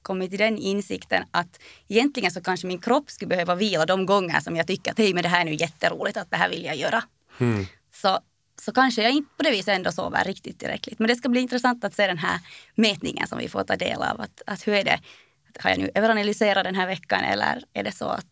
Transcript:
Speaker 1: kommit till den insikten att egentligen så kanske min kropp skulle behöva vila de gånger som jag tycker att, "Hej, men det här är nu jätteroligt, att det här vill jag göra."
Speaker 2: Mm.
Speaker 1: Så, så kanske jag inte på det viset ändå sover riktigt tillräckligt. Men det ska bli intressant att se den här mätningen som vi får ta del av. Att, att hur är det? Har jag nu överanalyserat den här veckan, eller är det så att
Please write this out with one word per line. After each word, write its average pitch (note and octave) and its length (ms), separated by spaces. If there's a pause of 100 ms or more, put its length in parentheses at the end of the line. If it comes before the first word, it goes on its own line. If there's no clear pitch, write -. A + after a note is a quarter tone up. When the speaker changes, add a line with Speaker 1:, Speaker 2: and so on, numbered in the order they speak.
Speaker 1:
kommit F#3 280
till G3 100
den G#3+ 180
insikten G3 720
att - 280 (280)
egentligen A3 440
så F3 100
kanske F#3 260
min F3+ 140
kropp C#4+ 300
skulle - 180
behöva F3 260
vila F3+ 300
de F#3+ 200
gånger F3 340
som E3+ 160
jag E3 120
tycker F#3 240
att, - 60
"Hej, G3+ 160
men F3 100
det F3 60
här F3 120
är E3+ 40
nu D#3 80
jätteroligt, E3 640
att F#3 140
det - 60
här F3+ 120
vill F3+ 160
jag D3+ 100
göra." A3 280 (340)
Speaker 2:
Mm. A2+ 280 (360)
Speaker 1:
Så, F#3+ 180 (420)
så A3 100
kanske B3 320
jag A#3+ 80
inte C#4+ 260
på D4+ 60
det D4+ 80
viset F#3+ 240
ändå F3+ 160
sover F#3+ 320
riktigt - 360
tillräckligt. - 400
Men A3 80
det A#3+ 80
ska B3 140
bli B3 120
intressant B3 420
att G3+ 100
se G3+ 140
den F3+ 100
här F3 220 (360)
mätningen - 520
som - 100
vi A#1+ 120
får G2 140
ta F#2+ 120
del - 260
av. - 200
Att, - 260
att G3+ 200
hur G#3 60
är G3 100
det? - 160 (600)
Har - 100
jag F#2 100
nu F#2+ 160
överanalyserat G#3 680
den F#3 120
här F#3 120
veckan, C3+ 360
eller - 400 (100)
är G2+ 100
det G#2 80
så - 140
att - 260